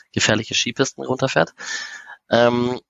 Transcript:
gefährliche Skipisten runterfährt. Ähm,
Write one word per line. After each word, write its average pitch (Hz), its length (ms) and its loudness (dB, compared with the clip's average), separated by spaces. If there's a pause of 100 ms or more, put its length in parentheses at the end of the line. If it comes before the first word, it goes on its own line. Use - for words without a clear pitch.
(140)
gefährliche 110 400 0
Skipisten - 500 -2
runterfährt. 131 520 0 (760)
Ähm, 120 500 2 (100)